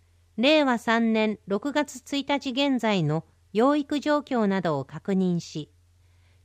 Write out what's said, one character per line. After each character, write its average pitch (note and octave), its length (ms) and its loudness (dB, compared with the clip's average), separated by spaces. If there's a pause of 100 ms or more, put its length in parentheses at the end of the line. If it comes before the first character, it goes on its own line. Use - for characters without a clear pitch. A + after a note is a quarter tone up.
(380)
令 D4 260 4
和 B3 140 2
三 A3+ 340 0
年 G#3+ 360 0
六 A3 240 -4
月 D4 240 -2
一 C#4 280 -6
日 C#4 280 -2
現 C4+ 280 0
在 G#3 240 2
の D3+ 220 0 (260)
養 C4 240 4
育 D4 240 -2
状 D4 200 0
況 B3 260 -2
な F#3+ 160 0
ど D#3 180 0
を B2+ 60 -6
確 D#3+ 280 -6
認 F3+ 260 0
し、 - 320 -10 (720)